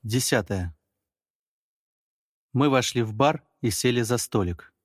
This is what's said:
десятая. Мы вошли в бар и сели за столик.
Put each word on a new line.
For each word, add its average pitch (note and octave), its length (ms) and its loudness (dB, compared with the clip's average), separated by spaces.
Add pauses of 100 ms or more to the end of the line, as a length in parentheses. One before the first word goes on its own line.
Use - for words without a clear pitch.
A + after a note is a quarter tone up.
десятая. G#2+ 720 -2 (1800)
Мы C3+ 160 2
вошли B2+ 320 2
в G#2+ 140 -4
бар C#3+ 280 2 (200)
и A#2 80 0
сели A#2+ 320 0
за A#2 160 0
столик. - 560 -4 (100)